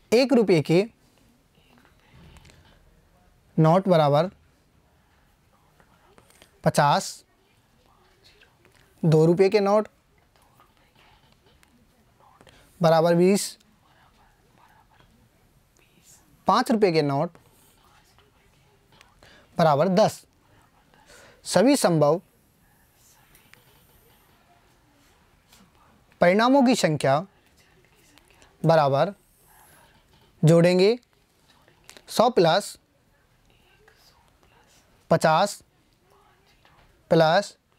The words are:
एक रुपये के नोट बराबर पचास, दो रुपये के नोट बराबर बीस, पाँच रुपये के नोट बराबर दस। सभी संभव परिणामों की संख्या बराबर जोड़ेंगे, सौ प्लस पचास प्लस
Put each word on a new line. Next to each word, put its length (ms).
एक 200
रुपये 300
के 220
नोट 320
बराबर 420
पचास, 600
दो 240
रुपये 220
के 120
नोट 280
बराबर 340
बीस, 320
पाँच 220
रुपये 220
के 100
नोट 340
बराबर 320
दस। 340
सभी 300
संभव 440
परिणामों 420
की 140
संख्या 420
बराबर 520
जोड़ेंगे, 560
सौ 220
प्लस 460
पचास 520
प्लस 460